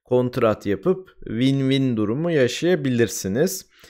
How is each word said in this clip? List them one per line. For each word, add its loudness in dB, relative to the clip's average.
kontrat 0
yapıp -2
win-win 0
durumu -2
yaşayabilirsiniz. 0